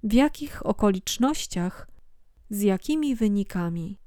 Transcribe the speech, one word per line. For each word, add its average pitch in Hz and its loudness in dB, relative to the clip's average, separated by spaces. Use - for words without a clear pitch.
W 214 0
jakich 285 2
okolicznościach? 196 0
Z 202 -4
jakimi 269 2
wynikami? 190 -2